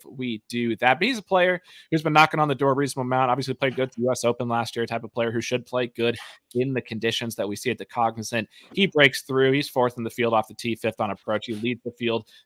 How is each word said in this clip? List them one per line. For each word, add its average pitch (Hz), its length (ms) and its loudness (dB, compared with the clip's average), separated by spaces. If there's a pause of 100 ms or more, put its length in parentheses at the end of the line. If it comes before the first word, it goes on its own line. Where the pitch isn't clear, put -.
we 120 440 -8
do 117 280 0
that. 127 240 4
But 214 80 0
he's 254 100 -2
a 202 40 -10
player 180 400 2 (280)
who's 160 120 0
been 156 100 0
knocking 156 260 8
on 151 100 4
the 139 60 0
door 135 180 2
a - 20 4
reasonable 135 320 -2
amount. 131 240 2
Obviously 127 240 -2
played 135 200 0
good 127 140 0
at - 60 -14
the 117 80 -4
U 127 100 2
S - 120 -4
Open 120 220 0
last 117 300 -2
year, 117 80 0
type 113 200 -6
of 110 80 -14
player 117 200 0
who 117 80 0
should 123 240 -4
play 123 240 -2
good 117 280 -2 (380)
in 131 200 0
the 120 80 -2
conditions 113 540 -4
that 117 120 -2
we 101 80 -4
see - 140 -4
at 107 80 -2
the - 80 -10
Cognizant. 113 600 -2 (280)
He 196 120 4
breaks 143 360 0
through. 131 300 2
He's 143 180 -2
fourth 123 260 0
in 117 80 -8
the 110 60 -4
field 117 240 -2
off 110 140 2
the 110 60 -18
tee, 113 220 -6
fifth - 240 -6
on 107 100 -2
approach. 104 360 -4
He 117 80 -4
leads 117 280 -4
the 120 100 -8
field 113 360 -4 (180)